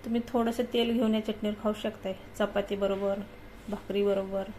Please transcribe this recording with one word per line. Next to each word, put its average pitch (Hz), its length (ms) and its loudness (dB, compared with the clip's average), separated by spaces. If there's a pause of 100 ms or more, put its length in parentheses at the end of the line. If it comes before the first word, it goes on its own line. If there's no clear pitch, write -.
तुम्ही 233 220 2
थोडंसं 233 360 2 (100)
तेल 233 200 4
घेऊन 220 220 4
या 214 100 0
चटणीवर 214 380 -2
खाऊ 214 100 2
शकताय, 208 400 -4 (240)
चपाती 202 380 0
बरोबर, 196 440 2 (480)
भाकरी 202 360 0
बरोबर. 196 560 2